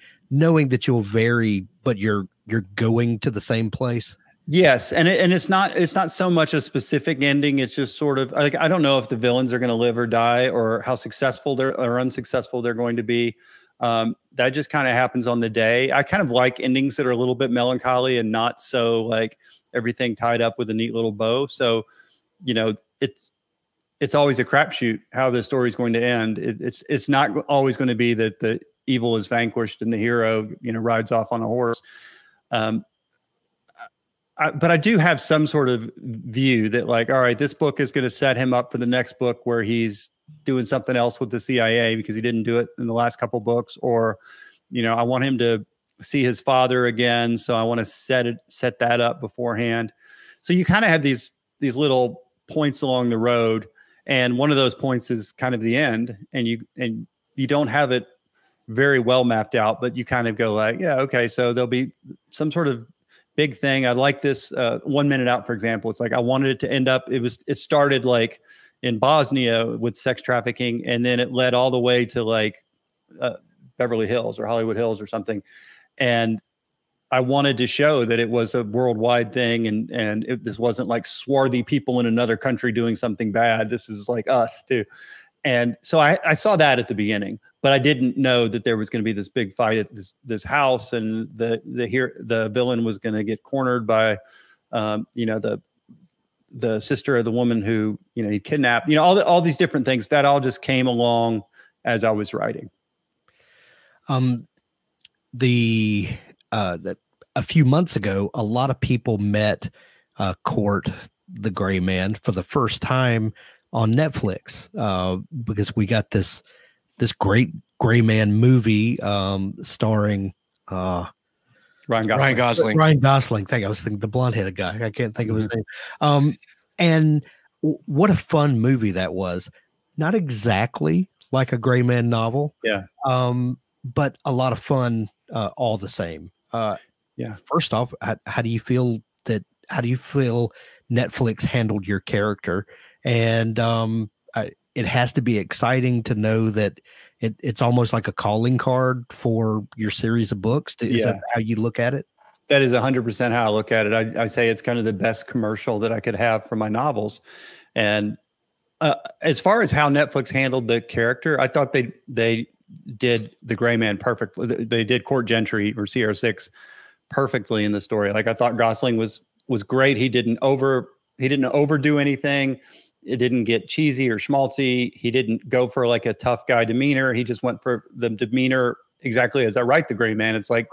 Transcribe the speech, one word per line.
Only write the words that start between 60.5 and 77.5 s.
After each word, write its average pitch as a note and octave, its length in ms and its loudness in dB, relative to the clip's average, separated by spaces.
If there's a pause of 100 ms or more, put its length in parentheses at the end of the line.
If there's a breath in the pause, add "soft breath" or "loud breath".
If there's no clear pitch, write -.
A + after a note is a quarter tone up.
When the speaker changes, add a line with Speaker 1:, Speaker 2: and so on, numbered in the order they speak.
Speaker 2:
like, G#2+ 260 0
"Yeah, D#3 200 0
okay, C3 280 0
so A#2+ 260 0
there'll B2 140 0
be B2+ 260 -2 (380)
some D#3 200 -4
sort E3 160 -2
of A#2+ 180 -4 (520 soft breath)
big C#3+ 180 0
thing." C3+ 300 0
I B2 80 2
like C#3 280 2
this, C#3 300 -2
uh, A#2+ 320 -2
One C#3+ 240 0
Minute C3 220 0
Out, A#2+ 180 -2
for B2 60 -2
example. A2+ 360 -4
It's - 120 -6
like, A#2 100 -2
I B2+ 80 0
wanted C3 300 2
it C3 120 -2
to C3 100 -4
end C3 180 0
up, C3 200 0
it C3 120 -2
was, A#2+ 260 -6
it B2+ 120 -4
started, C#3 440 2
like, A#2+ 380 2 (400 soft breath)
in A#2+ 180 -2
Bosnia C3 640 2 (120)
with A2+ 180 -4
sex - 260 -4
trafficking, A#2+ 640 -2
and A#2+ 200 0
then B2 160 2
it B2 100 -2
led B2+ 220 2
all B2+ 180 4
the B2+ 80 2
way B2 280 2
to, A#2+ 160 -4
like, A2 420 -2 (560)
uh, B2+ 140 -4 (420)
Beverly A#2 300 0
Hills A2+ 300 -4
or A2 80 -6
Hollywood A2+ 300 -2
Hills A2 240 -2
or G#2 80 -12
something. G#2 340 -6 (560 loud breath)
And A#2 420 0 (720)
I B2+ 120 2
wanted C#3 380 2